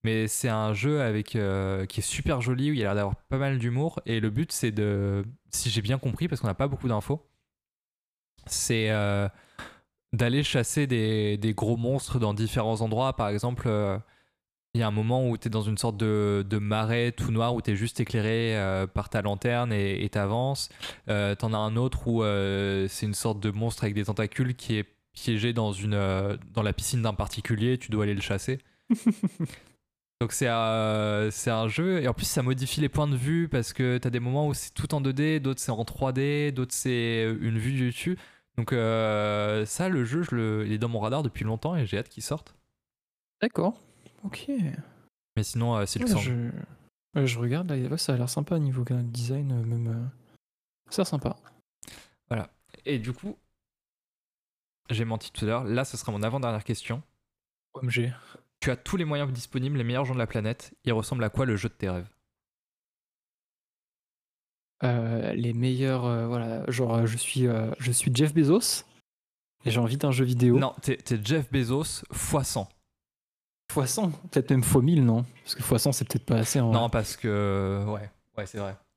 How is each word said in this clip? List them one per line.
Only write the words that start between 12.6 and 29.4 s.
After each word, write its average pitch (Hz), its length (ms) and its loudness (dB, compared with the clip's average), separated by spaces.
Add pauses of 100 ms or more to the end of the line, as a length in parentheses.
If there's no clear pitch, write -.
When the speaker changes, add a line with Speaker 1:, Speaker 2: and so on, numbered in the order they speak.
Speaker 1:
endroits. 113 340 0
Par 110 140 0
exemple, 120 400 -2
euh, 104 280 2 (760)
il 117 60 0
y - 20 2
a 110 60 2
un - 20 0
moment 120 380 0
où 113 80 0
t'es 117 140 -6
dans 110 120 0
une 104 160 -2
sorte 110 200 -2
de, 104 500 2
de 107 100 0
marais 110 540 0
tout - 180 -4
noir, 117 240 2
où 113 80 -4
t'es 104 140 0
juste 113 240 -4
éclairé, 113 580 0
euh, 95 300 0
par - 200 -4
ta 107 140 -2
lanterne 120 500 0
et, 98 300 0
et 104 60 0
t'avances. 117 600 0 (400)
Euh, 101 280 2
t'en 110 160 -2
as 110 60 0
un 107 180 0
autre 127 320 0
où, 113 160 2
euh, 98 640 2
c'est - 180 -4
une 104 80 -2
sorte 107 240 -2
de 101 140 0
monstre 113 320 -2
avec 104 100 0
des 104 120 0
tentacules 117 500 -2
qui 110 220 -2
est 104 100 -2 (240)
piégé 117 400 0
dans 110 180 0
une, 101 240 -2
euh, 98 420 0 (180)
dans 113 80 0
la 104 100 2
piscine - 300 -2
d'un 110 120 0
particulier, 113 640 0
tu - 140 -6
dois 107 100 2
aller 104 140 2
le 95 40 -2
chasser. 107 380 -2 (300)
Speaker 2:
<laughs> 226 100 2 (1200)